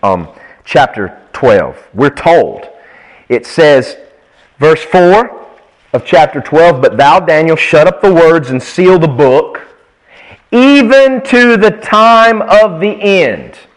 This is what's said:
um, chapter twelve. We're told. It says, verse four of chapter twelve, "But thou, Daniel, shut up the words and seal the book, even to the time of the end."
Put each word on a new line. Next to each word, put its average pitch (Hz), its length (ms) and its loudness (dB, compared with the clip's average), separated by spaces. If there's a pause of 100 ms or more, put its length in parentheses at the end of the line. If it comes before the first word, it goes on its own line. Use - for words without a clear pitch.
um, 92 260 -4 (360)
chapter 113 540 -4 (140)
twelve. 95 440 -2 (180)
We're 135 160 -2
told. - 580 -2 (600)
It 120 180 -6
says, 147 500 0 (640)
verse 156 240 0
four 185 640 0 (460)
of 117 120 -6
chapter 151 360 0
twelve, 156 420 0
"But 107 140 0
thou, 147 240 2
Daniel, 160 360 -2
shut 156 300 0
up 180 160 -4
the 196 100 2
words 165 380 2
and 127 120 -6
seal 185 360 0
the 165 100 0
book, 131 580 -2 (840)
even 269 720 2
to 240 340 0
the 202 140 2
time 226 720 0
of 202 380 0
the 208 200 -6
end." 151 580 -4 (180)